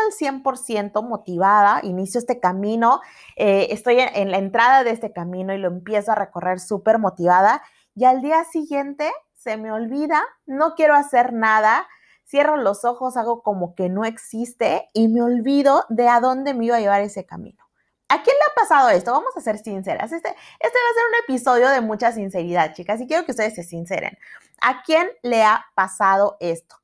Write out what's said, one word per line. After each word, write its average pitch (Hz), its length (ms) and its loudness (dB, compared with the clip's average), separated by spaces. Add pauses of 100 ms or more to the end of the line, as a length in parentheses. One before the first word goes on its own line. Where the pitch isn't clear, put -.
al 440 80 0
cien 269 300 -6
por 262 160 -4
ciento 208 460 -4
motivada, 202 800 2
inicio 190 340 -6
este 240 220 -4
camino, 220 640 0 (340)
eh, 196 340 2
estoy 240 300 2
en, 254 160 0
en 196 160 0
la 185 60 0
entrada 226 440 4
de 233 80 0
este 226 220 -6
camino 185 420 -8
y 196 40 -6
lo 190 100 -4
empiezo 208 420 -4
a 214 60 0
recorrer 185 420 -4
súper 220 400 0
motivada 185 640 2 (320)
y 214 100 0
al 254 160 4
día 311 220 0
siguiente 302 680 -6 (240)
se 220 220 -8
me 220 120 -10
olvida, 277 540 -2 (220)
no 302 280 0
quiero 302 200 4
hacer 247 400 2
nada, 220 520 2 (400)
cierro 294 300 2
los 208 300 -2
ojos, 247 320 -4
hago 233 240 -4
como 185 320 -4
que 180 160 -4
no 202 160 -4
existe 226 880 -4
y 226 140 2
me 226 120 2
olvido 269 680 2
de 240 180 2
a 240 120 4
dónde 262 340 -2
me 233 100 -4
iba 233 120 2
a 233 40 0
llevar 202 220 2
ese 208 240 -8
camino. - 360 -16 (460)
¿A 294 140 2
quién 539 120 4
le 571 160 4
ha 605 80 -8
pasado 285 300 4
esto? 196 240 2
Vamos 392 240 -2
a 302 60 -10
ser 208 160 -4
sinceras. 196 540 -8
Este, 330 180 -6
este - 80 -10
va - 300 -6
a 480 260 2
ser 466 160 2
un 480 140 0
episodio 254 440 2
de 269 140 2
mucha 220 300 -2
sinceridad, 175 600 -2
chicas, 208 300 -8
y 247 40 -10
quiero 339 200 -2
que - 60 -4
ustedes 214 220 -4
se 175 100 -14
sinceren. 170 520 -8 (460)
¿A 254 200 -4
quién 320 280 2 (100)
le 233 240 0
ha 214 300 2
pasado 196 680 0
esto? 165 440 -6